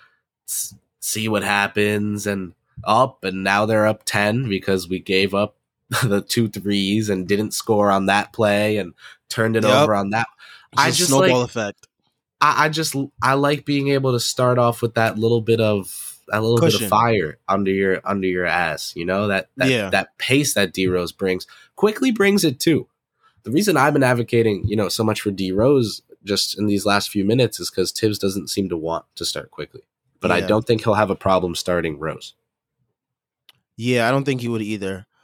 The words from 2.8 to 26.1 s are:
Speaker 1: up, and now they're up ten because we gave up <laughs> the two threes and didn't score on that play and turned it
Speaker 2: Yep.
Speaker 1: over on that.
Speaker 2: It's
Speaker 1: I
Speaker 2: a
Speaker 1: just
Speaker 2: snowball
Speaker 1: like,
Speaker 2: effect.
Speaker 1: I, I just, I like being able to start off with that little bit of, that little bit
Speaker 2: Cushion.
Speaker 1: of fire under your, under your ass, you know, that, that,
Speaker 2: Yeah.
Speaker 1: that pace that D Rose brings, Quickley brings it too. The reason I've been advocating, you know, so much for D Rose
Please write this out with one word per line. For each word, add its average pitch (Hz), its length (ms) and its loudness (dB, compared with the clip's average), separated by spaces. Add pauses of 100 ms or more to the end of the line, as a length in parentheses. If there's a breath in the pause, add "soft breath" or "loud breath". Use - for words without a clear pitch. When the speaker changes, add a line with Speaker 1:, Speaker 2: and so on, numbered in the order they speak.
Speaker 1:
up, 123 400 2
and 95 200 -4
now 101 220 2
they're 107 220 2
up 107 180 -2
ten 107 420 0
because 95 400 -2
we 92 120 -4
gave 95 340 0
up 104 220 -2 (220)
<laughs> - 260 -6
the 101 180 0
two 113 280 0
threes 101 600 -2
and 92 180 -2
didn't 101 280 -2
score 104 340 2
on 98 160 2
that 98 260 0
play 107 460 0
and 90 160 -8 (340 loud breath)
turned 113 280 0
it 110 80 0
Speaker 2:
Yep. 107 100 4
Speaker 1:
over 110 220 4
on 98 160 -2
that. 113 160 -2 (460 loud breath)
Speaker 2:
It's 139 80 2
Speaker 1:
I 151 80 4
Speaker 2:
a - 20 0
Speaker 1:
just 165 180 0
Speaker 2:
snowball 135 300 4
Speaker 1:
like, 120 100 -2
Speaker 2:
effect. 104 380 -8 (520)
Speaker 1:
I, 147 260 4
I 156 40 2
just, 156 260 -4 (280)
I 131 100 4
like 143 320 0
being 139 240 0
able 135 220 2
to 120 80 0
start 123 400 0
off 120 240 2
with 113 100 -2
that 113 240 0
little 113 240 2
bit 113 180 2
of, 104 680 -4
that 107 160 -2
little 117 160 2
bit 165 140 4
Speaker 2:
Cushion. 117 120 -2
Speaker 1:
of 98 40 -4
fire 107 580 2
under 98 240 0
your, 95 340 0
under 98 220 -2
your 90 180 -2
ass, 80 500 -2
you 85 100 -6
know, 98 220 0
that, 98 300 -2
that, 131 120 0
Speaker 2:
Yeah. 107 200 0
Speaker 1:
that 95 300 -2
pace 139 340 0
that 101 200 0
D 95 140 0
Rose 90 240 -2
brings, 92 360 -4 (280 loud breath)
Quickley 226 360 0
brings 202 340 2
it 131 140 0
too. 143 280 0 (560)
The 110 80 -8
reason 190 240 2
I've 143 180 4
been 139 100 2
advocating, 117 640 2
you 101 80 -2
know, 104 120 0
so 110 160 -2
much 107 180 0
for 101 100 -2
D 92 200 -4
Rose 123 500 2 (220)